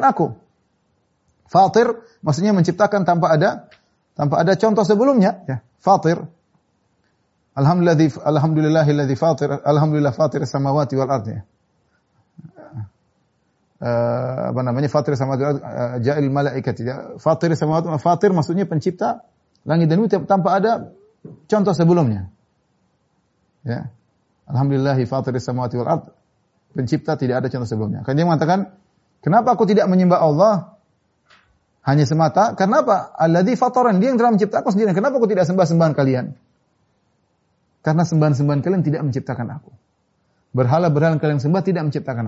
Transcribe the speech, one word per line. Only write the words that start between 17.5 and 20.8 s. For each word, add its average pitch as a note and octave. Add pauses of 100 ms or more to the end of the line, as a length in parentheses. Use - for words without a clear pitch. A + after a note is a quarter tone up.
samawati, D#3+
fatir F3
maksudnya F3
pencipta F3+ (360)
langit D#3+
dan F3+
bumi A3+
tanpa F#3+
ada A3 (560)